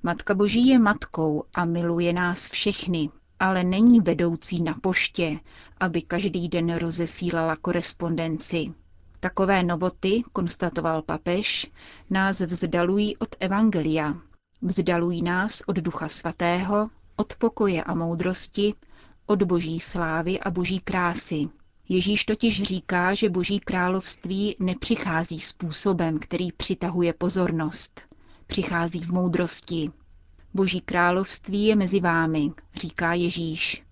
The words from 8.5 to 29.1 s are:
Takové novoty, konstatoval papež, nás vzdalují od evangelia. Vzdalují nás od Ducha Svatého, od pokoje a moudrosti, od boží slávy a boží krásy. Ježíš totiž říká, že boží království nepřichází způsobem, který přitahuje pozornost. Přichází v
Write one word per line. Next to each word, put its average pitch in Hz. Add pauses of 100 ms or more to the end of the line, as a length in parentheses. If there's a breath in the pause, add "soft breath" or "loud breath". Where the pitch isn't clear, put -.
Takové 190
novoty, 185 (100)
konstatoval 165
papež, 175 (400 loud breath)
nás 190
vzdalují 180
od -
evangelia. 165 (480)
Vzdalují 175
nás 180
od 175
Ducha 165
Svatého, 180 (260)
od -
pokoje 202
a 170
moudrosti, 175 (520 soft breath)
od 202
boží 170
slávy 165
a 190
boží 180
krásy. 175 (400)
Ježíš 185
totiž 214
říká, 185
že 202
boží 185
království 185
nepřichází 175
způsobem, 165
který 175
přitahuje 175
pozornost. 165 (440 soft breath)
Přichází 170
v 170